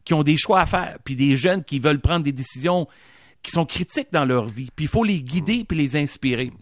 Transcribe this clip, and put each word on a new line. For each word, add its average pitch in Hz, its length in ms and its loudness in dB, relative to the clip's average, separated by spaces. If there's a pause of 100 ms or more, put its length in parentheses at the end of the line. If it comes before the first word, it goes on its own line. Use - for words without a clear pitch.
qui 170 100 2
ont 151 80 4
des 151 140 4
choix 190 240 2
à 165 60 2
faire, 185 380 -4
puis 135 120 -8
des 135 200 4
jeunes 180 280 2
qui 139 140 -4
veulent 143 220 2
prendre 165 240 2
des 143 80 -2
décisions 143 560 -2 (540)
qui - 100 -8
sont 170 140 2
critiques - 460 -4
dans 156 120 4
leur 123 220 2
vie. 120 300 -10
Puis 156 80 -4
il 139 40 0
faut 226 160 2
les 190 180 0
guider 175 420 -2
puis 165 140 -4
les 143 180 0
inspirer. 127 640 -2